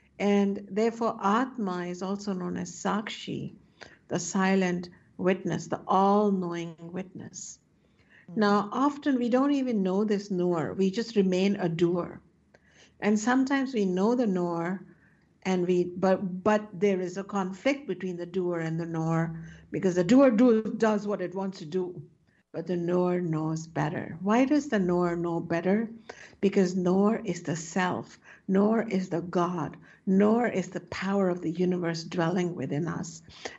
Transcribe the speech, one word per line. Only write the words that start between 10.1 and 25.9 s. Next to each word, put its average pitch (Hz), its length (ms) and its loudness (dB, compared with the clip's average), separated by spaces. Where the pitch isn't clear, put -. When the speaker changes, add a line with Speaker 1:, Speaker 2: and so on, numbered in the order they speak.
Speaker 1:
knower. 175 440 0
We 190 160 2
just 226 260 -2
remain 190 400 4
a 185 120 -2
doer. 170 520 0
And 208 180 2
sometimes 262 560 0
we 208 100 0
know 190 300 2
the 247 120 0
knower, 175 560 -2
and 185 220 0
we, 180 180 2
but, 185 580 0
but 214 300 2
there 190 280 0
is 180 160 -6
a 196 80 -8
conflict 196 640 -4
between 185 300 -6
the 175 100 -8
doer 175 340 -2
and 160 200 -4
the 170 60 -6
knower, 165 520 -2
because 175 260 0
the 180 80 4
doer 262 260 8
do, 220 320 6
does 214 300 2
what 202 140 -4
it 180 140 -6
wants 190 240 -6
to 175 80 -12
do, 180 360 -4
but 165 140 -8
the 180 100 -2
knower 180 440 2
knows 160 460 -2
better. 151 560 -4
Why 226 240 4
does 294 220 2
the 220 100 0
knower 175 360 2
know 170 260 -2
better? 185 500 0